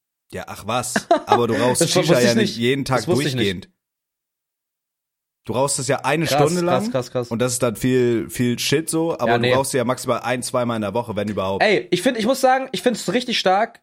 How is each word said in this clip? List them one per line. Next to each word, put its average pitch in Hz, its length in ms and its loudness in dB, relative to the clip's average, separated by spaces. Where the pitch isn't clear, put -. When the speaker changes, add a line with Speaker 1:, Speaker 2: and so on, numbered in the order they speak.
Speaker 1:
Ja, 92 140 -8
ach 98 200 -14
was. - 400 -4
Aber 120 220 4
du - 60 2
rauchst - 280 2
Speaker 2:
<laughs> - 0 -
Das 160 80 2
Speaker 1:
Shisha 160 200 2
Speaker 2:
wusste 139 120 6
ich 123 60 6
Speaker 1:
ja 117 80 4
nicht 107 140 4
Speaker 2:
nicht. - 80 -10
Speaker 1:
jeden 127 260 2
Tag 131 140 0
Speaker 2:
Das 113 100 -2
wusste 143 220 2
ich 127 60 -4
nicht. 117 100 0
Speaker 1:
durchgehend. 95 240 -4
Du 110 80 -6
rauchst 139 260 0
es 123 80 -6
ja 131 160 0
eine 151 220 0
Speaker 2:
Krass, 143 160 2
Speaker 1:
Stunde 180 100 -2
lang. 170 200 2
Speaker 2:
krass, 113 100 -4
krass, 123 200 -4
krass. 123 200 -4
Speaker 1:
Und 113 80 -2
das 123 140 0
ist 120 100 -2
dann 117 140 0
viel, 120 520 2
viel 120 300 -2
Shit 156 300 -2
so. 165 240 -2
Aber 123 140 -4
Speaker 2:
Ja, 117 100 2
Speaker 1:
du 117 60 0
Speaker 2:
nee. 127 100 2
Speaker 1:
rauchst 131 200 0
ja 123 120 0
maximal 123 340 -2
ein-, 123 240 -4
zweimal 120 320 -2
in 110 60 -4
der 98 120 -4
Woche, 113 220 -4
wenn 104 140 -4
überhaupt. 98 340 -2
Speaker 2:
Ey, 196 260 0
ich 180 120 -2
find, 254 160 0
ich 214 80 -4
muss 262 160 -2
sagen, 262 320 2
ich 196 80 -6
find's 202 320 -2
richtig 240 260 -2
stark, 196 440 0